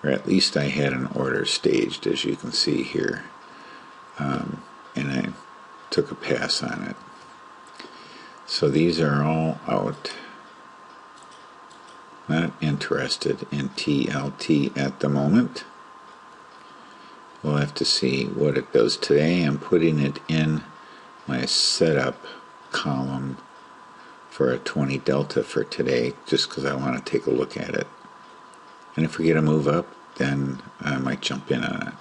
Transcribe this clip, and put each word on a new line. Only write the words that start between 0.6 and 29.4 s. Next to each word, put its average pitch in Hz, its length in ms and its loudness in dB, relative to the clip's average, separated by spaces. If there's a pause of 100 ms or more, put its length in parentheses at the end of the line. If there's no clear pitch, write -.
had 69 260 0
an 64 240 -2
order 65 300 0
staged, - 600 0
as - 200 0
you - 100 0
can - 160 -8
see - 320 0
here. - 400 -4 (960)
Um, - 420 -4 (340)
and 69 160 -4
I - 220 -2 (560)
took - 220 0
a - 40 -8
pass - 460 -2
on - 220 -6
it. - 120 -8 (1500)
So - 240 2
these 80 300 4
are 73 240 4
all 80 420 0
out. - 460 -4 (2250)
Not 82 320 0
interested - 920 -2
in 71 180 -2
T - 400 0
L 69 280 -4
T 71 380 2
at 67 240 -2
the 71 100 2
moment. 73 540 4 (1800)
We'll 76 160 2
have 71 180 0
to 69 100 0
see 67 400 2
what 69 320 2
it - 160 -4
does 57 240 4
today. 80 460 4
I'm 71 140 2
putting 80 420 4
it 71 280 0
in 78 360 2 (640)
my 64 200 -4
setup - 800 2 (460)
column 67 680 -4 (920)
for 65 220 2
a 62 80 -2
twenty 69 380 -2
delta 67 460 0
for - 200 -2
today, 62 500 0 (140)
just - 220 0
'cause 67 160 -6
I 69 100 0
wanna 69 240 -2
take - 260 -2
a 65 60 2
look 64 260 0
at 50 160 -6
it. 50 140 -2 (1080)
And 80 100 2
if 78 120 -6
we 80 80 0
get 80 120 6
a 78 40 4